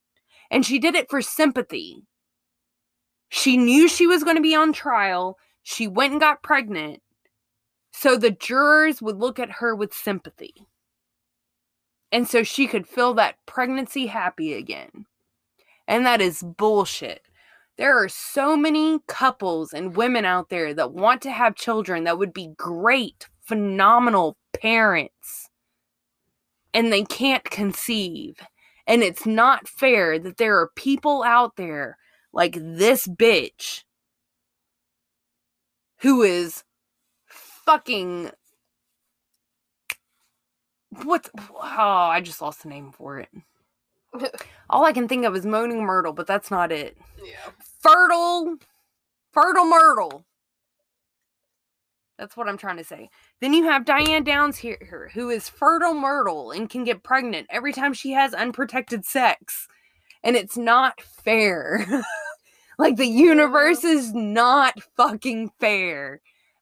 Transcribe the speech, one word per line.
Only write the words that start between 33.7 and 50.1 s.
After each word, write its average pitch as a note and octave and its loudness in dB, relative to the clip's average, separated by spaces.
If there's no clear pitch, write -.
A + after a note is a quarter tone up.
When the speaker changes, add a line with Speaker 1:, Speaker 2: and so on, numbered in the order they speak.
Speaker 1:
who B3+ 4
is F3 0
fucking, F3+ -2
what's, D#4+ -2
oh, G#3 -18
I F3+ 0
just E3+ -14
lost D3+ -12
the D#3 -18
name C#3+ -18
for C3+ -16
it. - -16
Speaker 2:
<laughs> B3+ -8
Speaker 1:
All C#4 4
I D#4 4
can A#3+ -2
think B3 -2
of F#3+ -2
is F#3 -6
Moaning A3 -2
Myrtle, F#3 0
but E3 -10
that's G3+ -4
not F3 -2
it. D3 -8
Speaker 2:
Yeah. - -20
Speaker 1:
Fertile, E4+ 4
Fertile E4+ 4
Myrtle. C#4 4